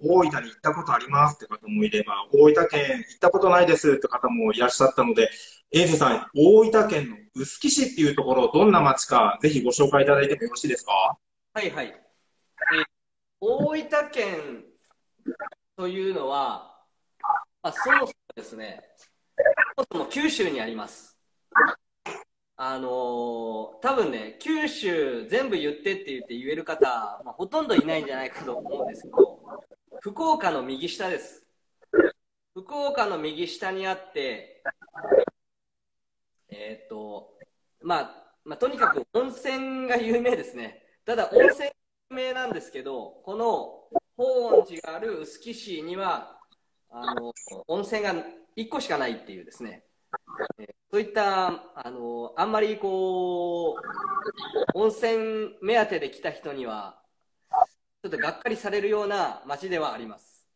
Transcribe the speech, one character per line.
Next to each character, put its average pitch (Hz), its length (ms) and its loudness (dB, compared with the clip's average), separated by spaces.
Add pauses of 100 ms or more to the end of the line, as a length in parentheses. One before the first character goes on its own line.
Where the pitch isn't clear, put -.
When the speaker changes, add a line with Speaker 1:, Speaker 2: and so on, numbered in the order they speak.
Speaker 1:
「大 170 260 6
分 131 140 -4
に 113 60 -12
行 - 80 -20
っ - 40 -20
た 151 120 0
こ 165 100 -6
と 139 80 -2
あ 120 60 4
り 117 100 -2
ま 143 220 6
す」 147 80 -6
っ - 0 -
て - 80 -16
方 107 220 -12
も 107 160 0
い 107 80 2
れ 107 100 2
ば、 101 320 -4
「大 147 180 12
分 165 160 4
県 139 300 0
行 - 180 -14
っ - 40 -20
た 180 100 6
こ 185 80 2
と 190 140 6
な 175 100 8
い 170 60 6
で 160 100 6
す」 151 160 4
っ - 40 6
て - 100 -2
方 123 200 -2
も 113 260 0
い 110 40 -2
ら 120 100 2
っ - 40 4
し - 120 2
ゃ 131 40 8
っ - 80 2
た 131 80 4
の 117 100 2
で、 113 160 4 (420)
衛 170 160 6
生 156 100 4
さ 139 140 4
ん、 110 240 -2
大 214 360 10
分 214 180 4
県 143 220 -2
の 107 60 -14 (180)
臼 131 240 -10
杵 285 100 2
市 - 240 2
っ - 20 -10
て 165 60 0
い 147 100 4
う 143 40 -4
と 135 80 0
こ 131 100 2
ろ、 131 180 4
ど 175 140 6
ん 214 60 8
な 175 100 8
町 - 240 4
か、 113 380 4
ぜ 151 60 6
ひ 143 120 0
ご 123 80 2
紹 135 220 4
介 139 120 6
い 135 40 4
た 143 80 8
だ 139 80 4
い 139 40 2
て 143 80 0
も - 60 -8
よ 233 80 -4
ろ - 60 -10
し - 80 -10
い 156 40 -2
で 123 100 0
す - 60 -10
か？ - 320 0 (380)
Speaker 2:
は 220 80 -6
い、 190 80 -2
は 139 140 -8
い。 117 60 -8
え - 20 -18
ー、 - 40 -20 (1400)
大 262 280 0 (160)
分 - 60 -14 (220)
県 156 540 -6 (1120)
と 185 100 -6
い 190 220 -4
う 185 60 -2
の 139 120 -4
は、 135 480 -4 (840)
ま 165 80 -4
あ、 - 20 -8
そ - 200 0
も - 80 6
そ 262 80 0
も - 60 -12 (220)
で - 60 -16
す - 120 -16
ね、 - 280 -14 (960)
そ 539 60 0
も - 80 -4
そ - 80 -8
も - 80 -4
九 294 200 -2
州 220 220 0
に 135 100 -4
あ 110 60 -4
り 113 100 -8
ま 104 120 -10
す。 - 320 -20 (1400)
あ 131 140 -4
の 131 100 -8
ー、 120 960 -6
多 269 140 0
分 190 160 0
ね、 110 280 -10
九 311 280 -4
州 147 600 -4
全 247 220 0
部 196 80 -2
言 147 140 -2
っ - 60 -6
て 196 160 -4
っ - 20 -4 (100)
て 143 80 -10
言 127 80 -10
っ - 60 -16
て 117 100 -10
言 131 140 -8
え 156 40 -2
る 156 80 -10
方、 156 220 0 (400)
ま 120 60 -14
あ、 - 20 -14
ほ 190 140 -8
と 311 160 -2
ん 139 40 -6
ど - 60 0
い - 140 4
な 160 100 -2
い 151 60 -4
ん - 20 -8
じ 139 80 -8
ゃ 131 40 -6
な 131 80 -6
い 127 40 -8
か - 160 -14
と 240 100 -6
思 - 260 -8
う - 20 -2
ん - 40 -4
で - 80 -10
す - 60 -18
け - 80 -20
ど、 - 320 4 (580)
福 202 260 -8
岡 214 260 2
の 143 100 -4
右 135 260 -8
下 190 220 -6
で - 80 -4
す。 - 260 -14 (1080)
福 190 220 -14
岡 285 320 -2
の 185 100 -4
右 156 300 -8
下 190 240 -8
に 190 160 -6
あ 185 60 -4
っ - 200 -14
て、 131 480 -10 (1900)
え 107 340 -14
ー - 20 -20
っ - 20 -20
と、 107 460 -14 (480)
ま 165 200 0
あ、 - 320 -14 (120)
ま 151 100 -12
あ、 - 20 -20
と 247 100 0
に 254 100 -4
か 226 140 4
く - 220 -4
温 254 160 0
泉 262 580 -6
が 240 100 2
有 233 240 0
名 240 140 2
で - 80 -8
す - 120 -16
ね。 113 300 -16 (180)
た 233 120 -4
だ、 190 180 -2
温 - 140 6
泉 285 220 -2 (420)
有 262 40 -14
名 254 180 -6
な 254 120 -6
ん 233 80 -6
で 165 80 -10
す - 100 -20
け 131 120 -14
ど、 135 420 -12
こ 196 120 -10
の 220 500 -4 (280)
法 494 440 4
恩 - 80 2
寺 170 140 -12
が 160 160 -10
あ - 20 -8
る 202 220 -8
臼 151 180 -16
杵 233 160 -14
市 180 260 -10
に 170 140 -10
は、 185 440 -6 (520)
あ 123 240 -8
の、 120 180 -8 (340)
温 180 140 -4
泉 214 220 -6
が 196 100 -2 (420)
一 226 140 -10
個 285 100 -6
し - 80 -8
か 151 120 -2
な 131 80 -2
い 117 60 -4
っ - 20 -8 (100)
て 101 60 -18
い 92 100 -16
う 82 40 -20
で - 60 -20
す - 120 -18
ね。 107 200 -16 (760)
え - 40 -16
ー、 208 40 -18 (240)
そ 202 60 0
う 214 40 2
い 208 100 -8
っ - 20 -16
た、 196 340 0
あ 139 420 -10
の、 117 460 -10
あ 165 80 0
ん 214 80 -2
ま 214 80 0
り 214 180 0
こ 185 1000 -2 (1000)
う、 - 20 -4
温 220 120 4
泉 220 720 -4
目 220 200 2
当 214 80 0
て 180 100 -4
で 139 120 -8
来 - 100 -20
た 160 100 -6
人 143 200 -12
に 135 140 -10
は、 107 360 -12 (1000)
ち - 20 -12
ょ - 40 -8
っ - 20 -8
と 156 60 -6
が 156 140 -4
っ - 80 -12
か 240 100 -4
り 220 80 -4
さ 208 120 -6
れ 202 120 -2
る 202 80 -2
よ 208 140 0
う 202 40 -4
な 185 380 -4
街 143 240 -8
で 175 100 -2
は 143 140 -4
あ 113 40 -12
り 117 80 -12
ま 104 140 -18
す。 - 360 -20